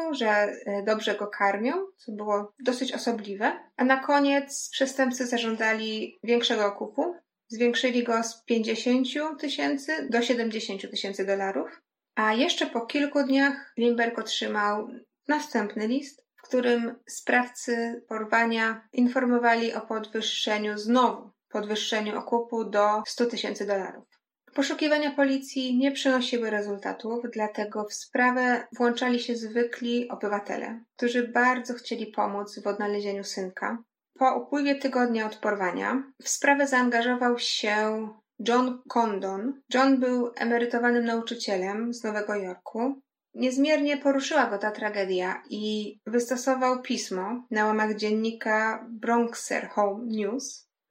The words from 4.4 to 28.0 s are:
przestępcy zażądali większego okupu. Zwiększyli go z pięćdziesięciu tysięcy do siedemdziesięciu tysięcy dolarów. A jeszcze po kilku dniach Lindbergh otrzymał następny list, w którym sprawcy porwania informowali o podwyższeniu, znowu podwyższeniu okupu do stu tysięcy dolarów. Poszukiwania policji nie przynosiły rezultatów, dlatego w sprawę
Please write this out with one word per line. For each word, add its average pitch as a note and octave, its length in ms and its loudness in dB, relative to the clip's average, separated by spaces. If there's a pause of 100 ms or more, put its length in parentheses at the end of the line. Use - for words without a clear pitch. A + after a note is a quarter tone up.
przestępcy C4 560 0
zażądali A3 960 -2
większego A#3 420 2
okupu. A3 500 -4 (320)
Zwiększyli A#3+ 560 2
go A3+ 200 0
z - 200 -10
pięćdziesięciu B3 920 0
tysięcy C#4+ 720 -4
do A#3 120 2
siedemdziesięciu A3+ 640 -2
tysięcy G3 380 -6
dolarów. G3 560 -2 (340)
A G#3+ 180 4
jeszcze D4 320 2
po A#3+ 160 -2
kilku C#4+ 420 2
dniach C4+ 540 2
Lindbergh A#3 420 2
otrzymał G#3+ 680 0 (400)
następny A3 600 0
list, C#4 380 -4 (100)
w - 120 -20
którym A#3+ 480 2 (120)
sprawcy A#3+ 1000 -2
porwania A3+ 840 0
informowali A#3+ 800 4
o G#3+ 80 -6
podwyższeniu, G#3+ 960 -2
znowu A#3 540 2 (180)
podwyższeniu G#3+ 680 -2
okupu A#3 480 -2
do G#3 420 2
stu - 180 0
tysięcy A3 400 -4
dolarów. G3 400 -4 (480)
Poszukiwania D4 580 2
policji C4+ 640 2
nie C#4 140 4
przynosiły B3 580 2
rezultatów, G#3 720 -4 (140)
dlatego G#3+ 520 -4
w G#3 80 -12
sprawę B3 760 2 (100)